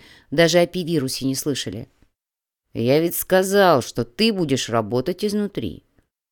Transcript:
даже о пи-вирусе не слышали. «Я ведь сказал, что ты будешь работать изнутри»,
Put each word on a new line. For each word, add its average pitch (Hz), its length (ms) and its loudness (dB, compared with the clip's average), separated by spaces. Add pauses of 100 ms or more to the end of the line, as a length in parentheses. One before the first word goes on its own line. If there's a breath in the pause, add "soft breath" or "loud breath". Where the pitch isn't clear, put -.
(320 soft breath)
даже 165 280 4
о 175 80 4
пи-вирусе 151 580 -4
не 135 80 -2
слышали. 120 540 -6 (840)
«Я 123 260 2
ведь 175 160 -2
сказал, 190 680 4
что - 220 -6
ты 220 300 0
будешь 147 340 -2
работать 117 560 -2
изнутри», 196 640 -6 (460)